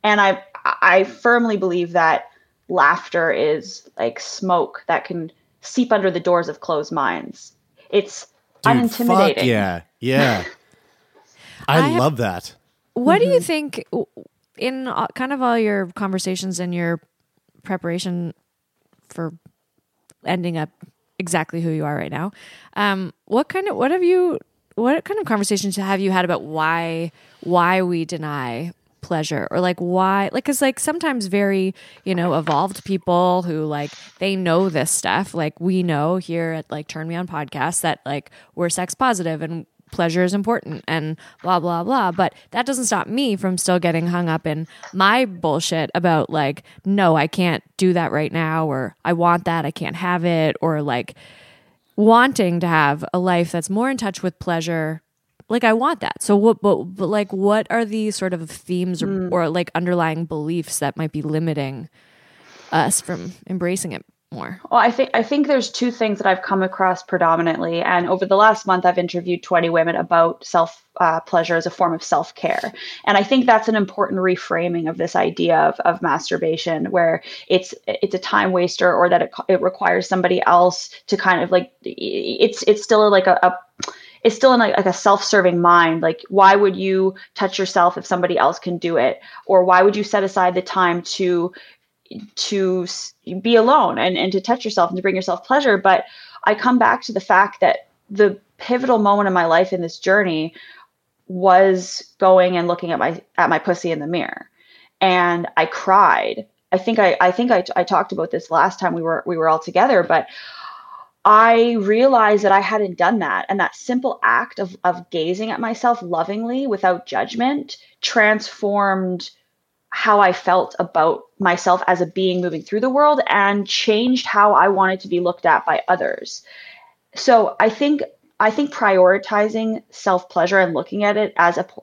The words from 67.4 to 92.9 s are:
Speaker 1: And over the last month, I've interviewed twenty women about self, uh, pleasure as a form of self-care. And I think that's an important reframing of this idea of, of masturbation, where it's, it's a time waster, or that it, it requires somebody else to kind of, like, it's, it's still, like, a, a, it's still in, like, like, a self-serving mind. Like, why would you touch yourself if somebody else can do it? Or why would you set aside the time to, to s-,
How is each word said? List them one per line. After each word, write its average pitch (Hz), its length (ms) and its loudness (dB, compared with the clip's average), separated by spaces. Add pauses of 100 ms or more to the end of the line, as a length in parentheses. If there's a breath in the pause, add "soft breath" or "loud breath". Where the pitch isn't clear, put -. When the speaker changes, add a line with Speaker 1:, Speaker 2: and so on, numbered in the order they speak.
Speaker 1:
And 175 300 0
over 185 160 -2
the 190 100 2
last 214 300 4
month, 180 220 2
I've 180 100 2
interviewed 175 460 -4
twenty 170 260 0
women 165 260 0
about 170 480 0
self, - 400 -2 (160)
uh, 165 200 2
pleasure 165 360 -2
as 165 120 -2
a - 20 -4
form 170 240 -2
of 160 80 -8
self-care. - 720 -4 (300 loud breath)
And 202 120 2
I 196 60 4
think 247 240 2
that's 220 220 4
an 220 80 0
important 196 460 -2
reframing 175 680 -2
of 170 80 -8
this 170 180 -4
idea 170 440 0
of, 156 220 2
of - 200 0
masturbation, 160 880 -2
where 170 320 0 (260 loud breath)
it's, 185 280 0 (120)
it's 196 280 -4
a 185 40 -2
time 202 320 0
waster, 180 400 0
or 175 180 4
that 175 120 4
it, - 100 -6 (160)
it 185 140 2
requires 185 480 -2
somebody 180 380 0
else 175 420 4 (160 loud breath)
to 202 120 -2
kind 185 260 0
of, 180 80 -4
like, 185 200 0 (120)
it's, - 800 -2
it's 208 200 4
still, 214 280 4
like, 190 160 4
a, 180 160 6
a, 180 120 4 (680 loud breath)
it's 220 120 2
still 262 180 6
in, 240 60 4
like, 214 160 2
like, 190 120 2
a 180 40 0
self-serving 190 720 2
mind. 170 400 6
Like, 160 280 -2
why 196 260 6
would 202 200 2
you 190 380 0 (220 loud breath)
touch 190 240 -4
yourself 185 360 2
if - 120 -12
somebody 180 320 0
else 165 180 2
can 175 220 -8
do 170 180 -2
it? 123 240 0 (240 loud breath)
Or 185 180 4
why 185 200 6
would 208 120 4
you 208 80 -2
set 202 200 -2
aside 185 320 0
the 185 80 -2
time 175 400 -2
to, 180 500 -2 (800 loud breath)
to 185 520 -2
s-, - 280 -12 (280)